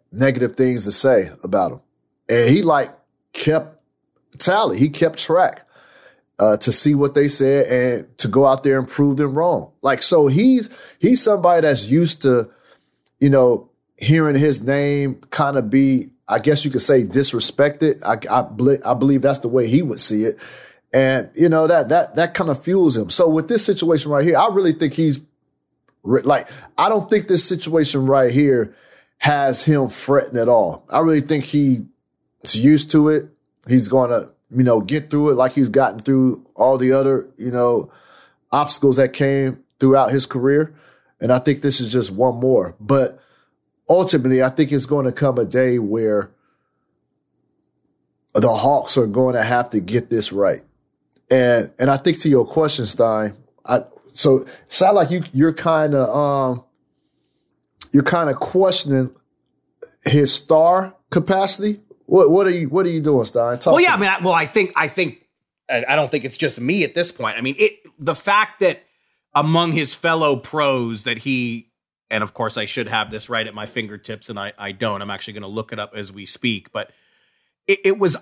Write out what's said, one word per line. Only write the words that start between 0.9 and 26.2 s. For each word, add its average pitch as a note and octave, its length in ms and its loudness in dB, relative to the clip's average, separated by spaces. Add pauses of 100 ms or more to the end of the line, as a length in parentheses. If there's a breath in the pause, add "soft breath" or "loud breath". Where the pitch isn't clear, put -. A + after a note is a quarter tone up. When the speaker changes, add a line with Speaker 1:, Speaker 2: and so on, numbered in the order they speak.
Speaker 1:
say A2+ 380 2 (140)
about F#2 280 -2
him. - 80 -18 (480)
And A#2 220 2
he, E3+ 120 4
like, D3+ 300 0 (420)
kept - 460 -2 (580)
tally. F3+ 400 0
He C#3+ 100 4
kept D#3+ 300 -2
track, - 480 0 (720 soft breath)
uh, G#2+ 180 2
to A#2 160 -2
see D3 220 2
what C#3 200 0
they D3 140 2
said C#3 380 2
and B2 520 -4
to - 100 -4
go C3 180 4
out C3 180 2
there C3+ 140 2
and B2+ 100 -6
prove C#3+ 300 0
them C#3+ 180 -2
wrong. D#3 340 -2 (120)
Like, C3+ 200 0
so D#3 240 4
he's, A3 440 2 (280 loud breath)
he's B3 240 2
somebody F3 440 2
that's A#2 200 0
used D#3 360 0
to B2 280 2 (720 soft breath)
you C#3+ 100 4
know, B2 400 4 (260)
hearing D3+ 400 2
his C#3 260 0
name C#3+ 580 -2 (120)
kinda C#3 300 -2
be, C3+ 480 0 (180)
I A2 100 0
guess D3 260 0
you D3 60 -4
could B2+ 120 -2
say, C3+ 220 4
disrespected. C#3 1000 -2
I, G#2+ 80 -2 (200)
I B2 100 2
bel-, B2 440 0
I A#2+ 80 0
believe C3+ 280 0
that's C#3 180 0
the A#2+ 80 -6
way B2 180 0
he C3 160 2
would B2 180 -6
see A2 240 -2
it. - 120 -2 (560 loud breath)
And, C3 420 0
you E3+ 140 2
know, D#3+ 180 2
that, D#3 240 2
that, E3 240 0
that F3 200 -2
kinda E3 200 -2
fuels E3+ 420 0
him. G2 140 -4
So E3+ 180 2
with D#3+ 200 0
this A3+ 160 0
situation D#3+ 460 0
right C#3+ 140 0
here, E3 140 2
I G3 140 4
really F#3 200 2
think D3 220 -2
he's D3+ 260 -2 (840)
re-, B2 200 0